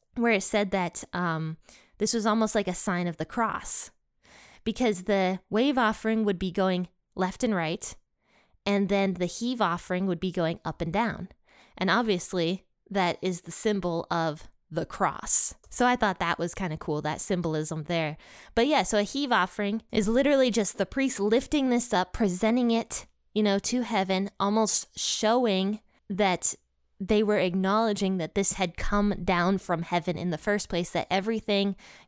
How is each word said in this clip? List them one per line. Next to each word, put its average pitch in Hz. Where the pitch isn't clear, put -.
where 233
it 190
said 202
that, 180
um, 160
this 214
was 220
almost 220
like 202
a 180
sign 180
of 165
the 160
cross, -
because 214
the 190
wave 247
offering 220
would 196
be 190
going 185
left 185
and 226
right, 165
and 202
then 196
the 175
heave 240
offering 180
would 170
be 185
going 165
up -
and 170
down. 202
And 185
obviously, 185
that 185
is 180
the -
symbol 180
of 165
the 160
cross. -
So -
I 247
thought 208
that 170
was 170
kinda 165
cool, 151
that 151
symbolism 156
there. 156
But 240
yeah, 285
so 208
a 202
heave 269
offering 202
is 208
literally 262
just 202
the 190
priest 269
lifting 254
this 240
up, 185
presenting 226
it, -
you 214
know, 202
to 247
heaven, 196
almost 208
showing 214
that 190
they 208
were 208
acknowledging 190
that 160
this 196
had 180
come 208
down 185
from 170
heaven 175
in 175
the 156
first 208
place, 175
that -
everything 202